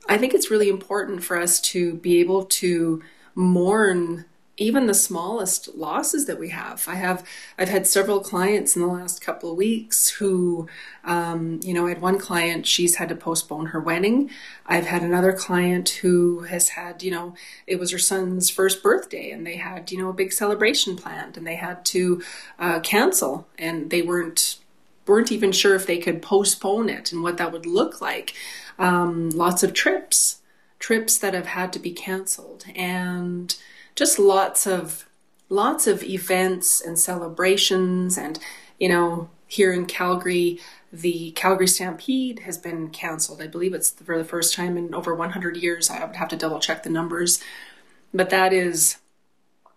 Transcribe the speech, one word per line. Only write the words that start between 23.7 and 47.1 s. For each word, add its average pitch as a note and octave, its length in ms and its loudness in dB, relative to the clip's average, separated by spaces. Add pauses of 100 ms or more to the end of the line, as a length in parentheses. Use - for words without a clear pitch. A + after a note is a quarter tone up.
they F3 100 2
weren't, E3+ 580 -2 (480)
weren't A3 240 6
even G#3 220 2
sure G3 220 6
if F#3 120 0
they E3+ 120 0
could E3+ 240 -4
postpone G3+ 680 2
it - 240 -6
and E3+ 100 -4
what F3 140 -2
that E3+ 160 -2
would E3 140 -8
look E3+ 340 0
like. - 320 -6 (460)
Um, F3 520 2
lots F3 320 0
of F3+ 120 4
trips, - 640 0 (380)
trips A3 400 0
that G3 160 -2
have F3 120 -4
had F3+ 280 -6
to F#3+ 40 -6
be F3 140 -8
canceled, - 720 -8 (100)
and F3+ 800 -4 (420)
just - 220 2
lots G3 480 4
of, F3 420 -4 (400)
lots A3 380 2
of G3 180 2
events F#3 760 0
and E3+ 180 -6
celebrations. F3+ 1200 2
And, - 220 -6 (400)
you F#3 100 2
know, E3+ 420 2 (180)
here F#3+ 240 4
in F3+ 140 -2
Calgary, F3+ 760 0 (320)
the E3 400 -2
Calgary F#3+ 340 2
Stampede A3+ 720 -2
has F3 180 -10
been E3 320 -8
canceled. D#3 500 -6
I D#3 60 -10
believe F3 260 -2
it's - 180 -2
for - 280 -4
the D#3+ 60 -2
first E3 300 -2
time F3 220 -2
in E3+ 180 -4
over E3+ 200 -4
one E3 160 -4
hundred F3+ 260 -6
years. E3+ 340 -2
I E3 140 -8
would E3 120 -8
have E3 120 -4
to E3 80 -6
double D#3 240 -4
check D#3+ 220 -2
the D3+ 80 -6
numbers, E3+ 520 0 (720)